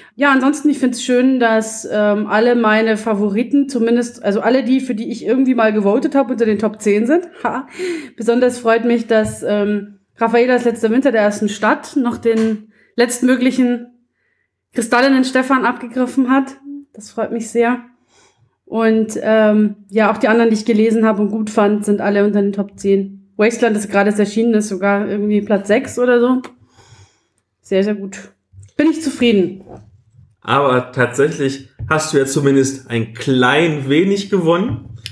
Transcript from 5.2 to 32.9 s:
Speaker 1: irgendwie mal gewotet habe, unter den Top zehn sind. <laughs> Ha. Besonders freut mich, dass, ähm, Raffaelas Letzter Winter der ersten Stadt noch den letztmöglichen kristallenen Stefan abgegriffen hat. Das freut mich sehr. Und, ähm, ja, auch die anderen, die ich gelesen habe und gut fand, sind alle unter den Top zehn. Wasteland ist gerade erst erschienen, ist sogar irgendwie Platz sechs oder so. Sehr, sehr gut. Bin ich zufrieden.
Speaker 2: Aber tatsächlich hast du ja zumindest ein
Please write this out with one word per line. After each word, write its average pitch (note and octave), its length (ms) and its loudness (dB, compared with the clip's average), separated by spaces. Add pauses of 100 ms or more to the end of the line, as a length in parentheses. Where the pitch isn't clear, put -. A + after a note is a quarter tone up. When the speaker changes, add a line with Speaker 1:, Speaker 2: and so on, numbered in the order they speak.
Speaker 1:
irgendwie B3+ 300 0
mal A3 160 2
gewotet G#3+ 440 0
habe, C4 180 0
unter A3+ 120 0
den G#3+ 140 0
Top G#3+ 220 -4
zehn G#3+ 240 0
sind. E4+ 280 2
<laughs> - 100 -20
Ha. C4+ 240 -6 (500)
Besonders B3 400 0
freut A3+ 260 0
mich, A#3 240 0
dass, A3 400 0
ähm, G#3 520 -2 (180)
Raffaelas A#3+ 480 2
Letzter A#3 240 0
Winter C4 220 2
der A3 100 2
ersten G#3 280 0
Stadt - 460 -2
noch A#3+ 220 -2
den A3 540 -2 (240)
letztmöglichen B3 920 0 (880)
kristallenen B3+ 500 2
Stefan B3+ 420 0
abgegriffen B3 680 -2
hat. C4+ 260 0 (360)
Das - 180 -20
freut - 200 -6
mich A#3 180 -8
sehr. A#3+ 300 0 (840)
Und, A3 560 0
ähm, G#3+ 560 2 (120)
ja, G#3 220 2
auch G#3 60 -2
die A#3 100 0
anderen, A3+ 240 4
die A3 60 2
ich - 80 -6
gelesen A3 400 2
habe G#3 180 2
und G3+ 80 -2
gut A3 180 -4
fand, G#3 360 0
sind G3+ 160 0
alle G3+ 240 0
unter G#3 160 0
den G3+ 120 -2
Top G3 240 -8
zehn. G3 600 -2
Wasteland A3+ 400 2
ist G#3+ 120 -6
gerade G3+ 200 2
erst G#3 100 -2
erschienen, A3+ 340 0
ist G#3+ 140 2
sogar G3+ 400 -2
irgendwie G#3 340 0
Platz G3+ 280 -2
sechs B3+ 280 0
oder B3 220 2
so. B3+ 220 2 (1200)
Sehr, G3 220 0
sehr G#3 120 -2
gut. G3 220 -12 (600)
Bin D4+ 140 4
ich D4+ 100 -4
zufrieden. A#3 600 0 (800)
Speaker 2:
Aber B2+ 500 0
tatsächlich C3+ 800 -2 (200)
hast D#3 240 -2
du D3+ 40 4
ja C3+ 80 2
zumindest C#3 640 0
ein A2+ 240 -4